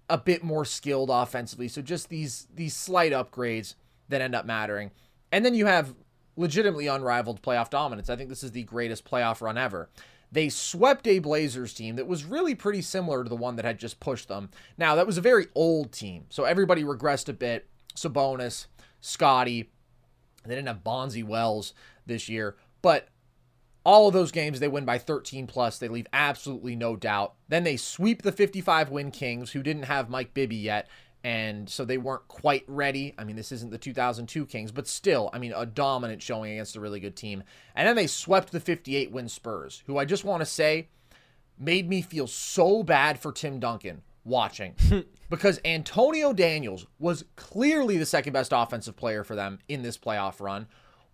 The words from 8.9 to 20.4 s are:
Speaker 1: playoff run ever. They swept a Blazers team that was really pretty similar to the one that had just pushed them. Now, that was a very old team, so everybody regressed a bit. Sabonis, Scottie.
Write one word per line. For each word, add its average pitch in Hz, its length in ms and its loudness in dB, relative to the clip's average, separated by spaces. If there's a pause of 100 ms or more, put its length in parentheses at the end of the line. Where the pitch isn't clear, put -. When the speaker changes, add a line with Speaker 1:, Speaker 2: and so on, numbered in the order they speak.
Speaker 1:
playoff 117 360 0
run 110 160 -4
ever. 104 320 -2 (420)
They 156 180 2
swept 233 580 2
a 190 140 6
Blazers 147 540 -2
team 113 220 -8
that 127 120 -4
was 160 160 -4
really 277 320 -2
pretty 202 260 -2
similar 165 400 -2
to 117 80 -8
the 120 60 -2
one 120 200 -4
that 113 80 -4
had 113 140 -2
just - 220 -12
pushed 131 280 -6
them. 98 220 -8 (260)
Now, 156 200 4
that 175 100 6
was 202 100 0
a 175 60 0
very 220 320 6
old 160 380 2
team, 90 360 -12
so - 140 -4
everybody 175 400 4
regressed 143 460 -2
a 139 40 -6
bit. 117 360 -4 (260)
Sabonis, 131 720 -2 (340)
Scottie. 123 720 2 (720)